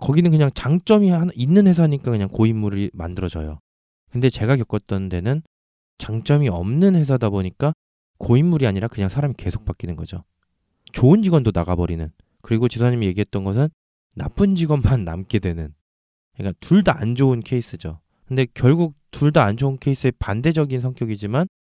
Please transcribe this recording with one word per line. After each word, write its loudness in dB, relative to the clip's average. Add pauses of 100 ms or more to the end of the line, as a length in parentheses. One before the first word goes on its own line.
거기는 2
그냥 4
장점이 2
하나 0
있는 4
회사니까 2
그냥 0
고인물이 0
만들어져요. -8 (520)
근데 0
제가 0
겪었던 -4
데는 -2 (560)
장점이 0
없는 2
회사다 2
보니까 -2 (460)
고인물이 2
아니라 -2
그냥 -2
사람이 -2
계속 -8
바뀌는 -8
거죠. -12 (680)
좋은 4
직원도 2
나가버리는, -2 (320)
그리고 0
지도사님이 0
얘기했던 -4
것은 -2 (460)
나쁜 0
직원만 0
<laughs> -
남게 -6
되는, -4 (640)
그러니까 -8
둘 4
다 2
안 -4
좋은 0
케이스죠. -8 (260)
근데 -2
결국 2 (160)
둘 0
다 4
안 0
좋은 -2
케이스의 -2
반대적인 -2
성격이지만 -4 (220)